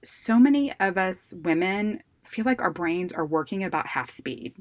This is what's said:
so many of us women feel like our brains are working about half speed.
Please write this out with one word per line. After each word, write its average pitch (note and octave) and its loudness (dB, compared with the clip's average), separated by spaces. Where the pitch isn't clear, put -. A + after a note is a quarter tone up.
so - 0
many C#4 6
of F#3+ 2
us F#3 -4
women F#3+ 0
feel A3 -6
like B3+ 2
our F3 0
brains F3 -4
are D#3+ -4
working D#3+ -2
about D#3+ -2
half B2+ -6
speed. - -10